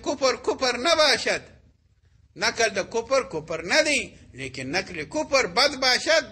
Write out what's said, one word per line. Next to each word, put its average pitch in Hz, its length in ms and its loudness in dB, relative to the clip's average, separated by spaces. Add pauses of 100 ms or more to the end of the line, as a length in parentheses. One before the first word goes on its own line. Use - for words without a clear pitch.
کفر، 262 300 0
کفر 254 400 -2
نباشد. 254 680 2 (920)
نکل 226 320 2
د 202 120 -4 (140)
کفر، 233 280 0 (100)
کفر 160 300 -6
نه 254 200 2
دی، 294 180 2 (340)
لیکن 131 320 -10 (100)
نکل 180 280 -6
کفر 285 420 0
بد 226 280 2
باشد، 262 580 2